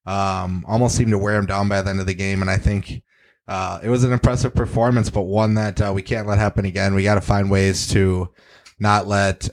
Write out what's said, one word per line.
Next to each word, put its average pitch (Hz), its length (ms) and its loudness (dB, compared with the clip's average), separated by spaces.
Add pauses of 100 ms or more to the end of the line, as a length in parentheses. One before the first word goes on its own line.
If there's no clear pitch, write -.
um, 92 640 -4
almost 117 280 2
seemed 117 160 2
to 101 60 2
wear 104 180 0
him 101 100 0
down 101 220 0
by 98 120 0
the 98 80 -2
end 98 120 -2
of 92 60 -4
the 95 80 -2
game. 98 280 -2
And 95 80 -2
I 95 80 2
think, - 440 -2 (460)
uh, 92 340 -6
it 104 60 -4
was 123 160 2
an 123 80 2
impressive 123 420 0
performance, 120 540 2
but 104 140 -4
one 107 320 0
that, 107 260 -2
uh, 101 140 0
we 98 80 -4
can't 110 260 -6
let 101 100 2
happen 104 280 0
again. 98 280 0
We 95 100 2
gotta 104 180 2
find 101 280 0
ways 95 380 2
to 95 400 2 (500)
not 104 280 2
let, 98 460 0